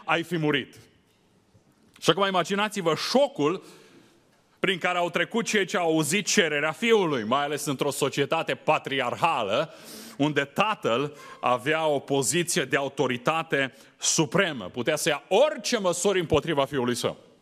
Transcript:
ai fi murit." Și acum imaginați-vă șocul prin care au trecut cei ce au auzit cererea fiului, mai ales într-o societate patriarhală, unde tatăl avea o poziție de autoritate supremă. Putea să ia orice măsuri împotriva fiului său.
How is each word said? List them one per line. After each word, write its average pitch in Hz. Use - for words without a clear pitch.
ai 160
fi 170
murit." 147
Și -
acum 190
imaginați-vă 190
șocul 185
prin 185
care 180
au 175
trecut 175
cei 202
ce 196
au 180
auzit 160
cererea 156
fiului, 175
mai 131
ales 147
într-o 143
societate 143
patriarhală, 135
unde 143
tatăl 147
avea 131
o 147
poziție 139
de -
autoritate 139
supremă. 151
Putea 123
să 160
ia 143
orice 254
măsuri 190
împotriva 160
fiului 123
său. 113